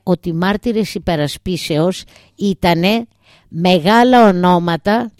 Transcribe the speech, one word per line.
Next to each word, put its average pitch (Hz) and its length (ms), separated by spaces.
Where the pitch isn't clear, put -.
ότι 175 300
μάρτυρες 202 600
υπερασπίσεως 165 1120
ήτανε 190 720
μεγάλα 214 800
ονόματα 180 920